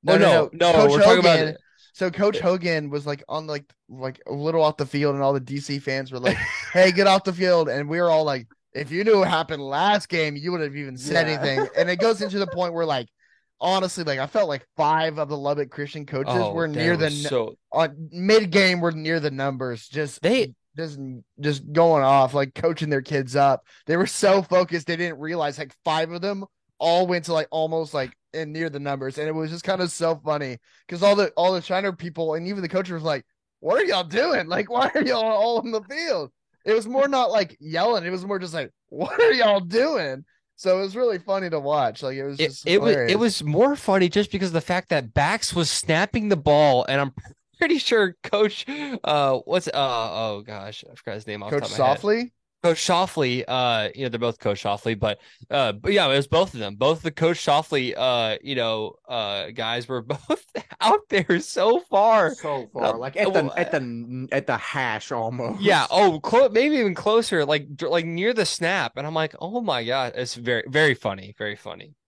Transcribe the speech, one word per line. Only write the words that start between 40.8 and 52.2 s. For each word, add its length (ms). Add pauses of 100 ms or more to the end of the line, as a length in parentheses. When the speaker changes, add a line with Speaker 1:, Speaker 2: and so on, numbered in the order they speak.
Speaker 1:
was 140
really 220
funny 300
to 120
watch. 420
Like, 160
it 60
was 140
Speaker 2:
It, 100
Speaker 1:
just 180
Speaker 2:
it 160
was, 140 (100)
it 100
Speaker 1:
hilarious. 20
Speaker 2:
was 240
more 340
funny 340
just 200
because 180
of 60
the 60
fact 300
that 240
Bax 400
was 160
snapping 580
the 80
ball, 520
and 120
I'm 120 (460)
pretty 200
sure 440
Coach, 440 (380)
uh, 420
what's, 220
uh, 60
oh 720
gosh, 440
I 40
forgot 200
his 120
name 160
off 120
the 20
Speaker 1:
Coach 40
Speaker 2:
top 100
of 80
my 20
head. 220
Speaker 1:
Softly? 320 (280)